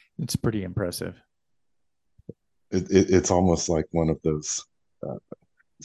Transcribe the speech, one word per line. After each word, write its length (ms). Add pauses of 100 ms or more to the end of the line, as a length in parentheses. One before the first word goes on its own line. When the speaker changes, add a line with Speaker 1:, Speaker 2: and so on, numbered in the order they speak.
(180)
Speaker 1:
it's 180
pretty 260
impressive. 540 (1500)
Speaker 2:
It, 200
it, 180
it's 220
almost 400
like 220
one 180
of 120
those, 400 (460)
uh, 60 (720)